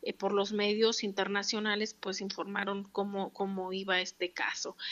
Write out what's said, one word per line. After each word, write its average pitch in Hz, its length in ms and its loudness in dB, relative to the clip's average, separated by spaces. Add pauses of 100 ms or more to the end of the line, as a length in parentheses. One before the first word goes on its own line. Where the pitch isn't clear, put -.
eh, 220 60 -2
por 196 220 -2
los 202 180 4
medios 214 500 4
internacionales, 208 960 0
pues, 196 220 -4
informaron 202 640 -2
cómo, 196 480 -2
cómo 190 400 -2
iba 190 300 2
este 185 300 -2
caso. - 440 -4 (160)